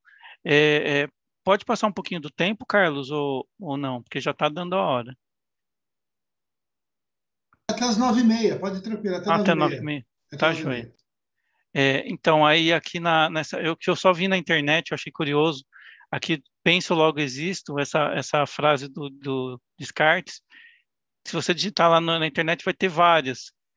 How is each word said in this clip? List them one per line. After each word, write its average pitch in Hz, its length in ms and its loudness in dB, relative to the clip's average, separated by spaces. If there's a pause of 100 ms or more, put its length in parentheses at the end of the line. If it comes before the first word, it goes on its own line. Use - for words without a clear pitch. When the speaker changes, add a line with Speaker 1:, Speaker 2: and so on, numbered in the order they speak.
(440)
Speaker 1:
É, 147 600 2
é, 151 60 -6 (340)
pode 196 220 2
passar 220 220 0
um 208 40 -2
pouquinho 185 300 -8
do 147 80 -12
tempo, 202 360 -2
Carlos, 147 440 0
ou, 143 380 -4 (120)
ou 147 180 -8
não? 131 260 -6
Porque - 180 -8
já 143 120 -2
tá 151 140 0
dando 175 280 -4
a 190 100 0
hora. 127 320 -4 (2500)
Speaker 2:
Até 220 140 -4
as 240 140 0
nove 247 240 2
e - 20 4
meia, 220 360 2
pode 190 180 -6
ir 190 40 -10
tranquilo, 202 340 -6
até 202 140 -6
Speaker 1:
Ah, 165 60 4
até 185 180 2
Speaker 2:
nove - 0 -
e - 20 2
meia. 151 140 0
Speaker 1:
nove 143 80 -4
e - 80 -14
meia. 147 200 -8 (220)
Speaker 2:
Até 143 100 -16
Speaker 1:
Tá, 156 120 2
Speaker 2:
nove 160 100 -2
e 160 40 -8
Speaker 1:
joia. 127 200 -6
Speaker 2:
meia. 117 120 -20 (800)
Speaker 1:
É, 135 340 0
então, 156 380 2
aí 160 260 4
aqui 170 280 -2
na, 160 300 2
nessa, 160 300 -6
eu, 165 160 -2
que - 140 -4
eu 180 60 0
só 185 180 4
vi 175 140 -2
na 190 100 2
internet, 160 540 0
eu 160 40 -2
achei - 160 -10
curioso, 147 540 0 (440)
aqui, 147 320 -4 (220)
"Penso, 175 320 2
logo 156 240 4
existo", 147 580 -6
essa, 143 360 0
essa 143 320 0
frase 143 420 0
do, 143 220 -10
do 135 520 -8 (160)
Descartes, 156 640 0 (840)
se - 80 -10
você 165 200 -2
digitar 170 360 2
lá 165 100 6
na, 165 200 -2
na 160 80 -2
internet, 165 360 -4
vai 185 100 -2
ter 190 140 -2
várias. 160 640 2 (260)